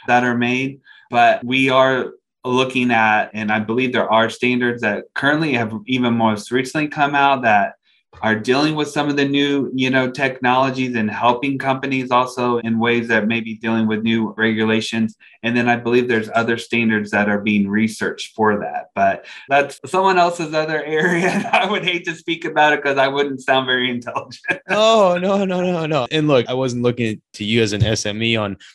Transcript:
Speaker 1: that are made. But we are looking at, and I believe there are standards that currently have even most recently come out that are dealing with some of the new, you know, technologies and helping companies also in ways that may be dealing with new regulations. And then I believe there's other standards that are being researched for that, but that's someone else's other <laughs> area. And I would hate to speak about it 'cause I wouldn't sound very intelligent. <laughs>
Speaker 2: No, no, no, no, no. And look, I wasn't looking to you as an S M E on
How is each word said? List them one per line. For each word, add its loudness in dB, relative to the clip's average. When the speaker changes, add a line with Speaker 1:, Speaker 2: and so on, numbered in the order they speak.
Speaker 1:
that 4
are 0
made. -2
But 4
we 2
are 2
looking 0
at, 2
and -4
I 0
believe -2
there 0
are 4
standards -2
that -2
currently 0
have -2
even 0
most 0
recently -2
come -2
out 2
that 2
are 0
dealing 0
with -2
some -2
of -2
the 2
new, 0
you 0
know, 0
technologies 0
and 0
helping 0
companies -4
also 0
in -2
ways 0
that 2
may 0
be -8
dealing -2
with -2
new 0
regulations. 0
And -2
then 0
I 2
believe 0
there's 0
other 0
standards -2
that 2
are 0
being 0
researched -2
for 2
that, -8
but 0
that's 0
someone 2
else's 0
other -2
<laughs> -
area. 0
And -2
I 0
would -4
hate -4
to -6
speak -6
about 2
it -2
'cause -2
I 4
wouldn't -2
sound 0
very 0
intelligent. -8
<laughs> -20
Speaker 2:
No, 4
no, 0
no, -2
no, -2
no. 0
And 2
look, 4
I -2
wasn't -2
looking -2
to -8
you 2
as 0
an 2
S 0
M -6
E 2
on -2